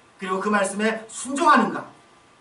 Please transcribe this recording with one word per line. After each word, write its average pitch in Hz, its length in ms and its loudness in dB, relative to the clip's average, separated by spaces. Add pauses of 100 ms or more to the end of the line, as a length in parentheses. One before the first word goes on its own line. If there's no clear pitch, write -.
(200)
그리고 190 200 -4
그 202 100 -2
말씀에 208 600 0
순종하는가? 269 760 2 (560)